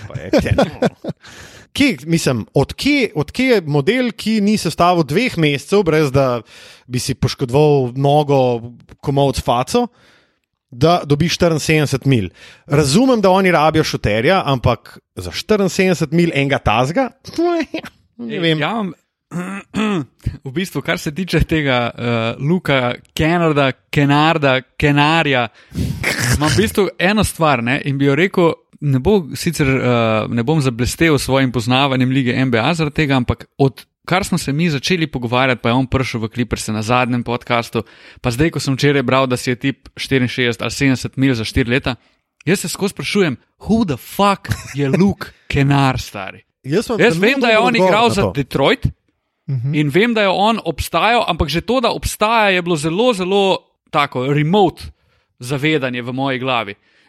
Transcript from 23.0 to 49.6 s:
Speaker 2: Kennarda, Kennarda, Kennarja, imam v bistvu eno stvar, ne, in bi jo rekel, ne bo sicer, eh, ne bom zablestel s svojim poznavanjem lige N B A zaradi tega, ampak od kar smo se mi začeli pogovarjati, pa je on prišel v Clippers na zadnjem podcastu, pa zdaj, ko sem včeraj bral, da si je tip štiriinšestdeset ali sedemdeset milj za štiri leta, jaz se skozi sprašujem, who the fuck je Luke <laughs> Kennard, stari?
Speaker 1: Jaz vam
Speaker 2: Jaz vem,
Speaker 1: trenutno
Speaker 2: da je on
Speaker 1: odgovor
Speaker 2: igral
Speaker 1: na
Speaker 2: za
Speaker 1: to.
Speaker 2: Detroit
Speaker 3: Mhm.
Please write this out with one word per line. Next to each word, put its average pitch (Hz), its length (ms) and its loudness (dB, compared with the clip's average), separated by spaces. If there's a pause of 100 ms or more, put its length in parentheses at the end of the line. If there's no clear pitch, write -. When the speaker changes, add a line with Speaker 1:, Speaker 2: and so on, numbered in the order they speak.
Speaker 2:
Kennarda, 156 580 2 (160)
Kennarda, 147 680 2 (160)
Kennarja, 147 720 2 (840)
imam 147 180 0
v - 80 0
bistvu 135 380 0
eno 196 280 2
stvar, 147 380 0
ne, 123 220 -2
in 139 120 -2
bi 139 100 0
jo 139 100 2
rekel, 170 360 2 (260)
ne 143 200 0
bo 175 360 2
sicer, 151 340 -2
eh, 135 140 2 (440)
ne 110 160 -2
bom 151 180 0
zablestel 131 560 0
s - 80 0
svojim 131 260 2
poznavanjem 127 600 0
lige 131 240 0
N 131 140 0
B 117 100 0
A 123 140 0
zaradi 160 240 -2
tega, 139 200 2
ampak 123 300 -2 (100)
od 135 260 0 (200)
kar 185 220 -2
smo 180 140 -2
se 143 140 -6
mi 160 160 0
začeli 160 380 -2
pogovarjati, 123 540 -2
pa 117 100 -2
je 117 60 2
on 135 100 2
prišel 127 360 -2
v 110 80 -4
Clippers - 380 -6
na 110 140 -4
zadnjem 123 400 0
podcastu, 117 640 -4 (340)
pa 127 120 -4
zdaj, 143 200 0
ko 147 100 -6
sem 135 140 -2
včeraj 143 300 2
bral, 131 220 2
da 123 100 0
si 123 140 -4
je 123 80 0
tip - 340 -6
štiriinšestdeset 123 680 -2
ali 113 100 -6
sedemdeset 131 460 0
milj 135 160 2
za 110 100 -4
štiri 117 260 -2
leta, 127 260 -2 (460)
jaz 180 180 0
se 175 100 -8
skozi - 220 -4
sprašujem, 160 440 -2 (240)
who 226 240 0
the 151 120 -4
fuck - 520 -2 (240)
je 139 180 -2
Luke 175 380 0 (120)
<laughs> - 100 -20
Kennard, 139 500 2
stari? 95 400 -12 (220)
Speaker 1:
Jaz 156 260 -2
vam 226 120 -2
Speaker 2:
Jaz 202 140 4
vem, 165 80 -2 (120)
Speaker 1:
trenutno 277 80 -2
Speaker 2:
da 240 80 2
je 220 100 4
on 240 80 4
Speaker 1:
odgovor 233 180 2
Speaker 2:
igral 208 220 4
Speaker 1:
na 220 60 2
Speaker 2:
za 196 100 0
Speaker 1:
to. 95 100 0
Speaker 2:
Detroit 143 540 0 (600)
Speaker 3:
Mhm. 135 240 -4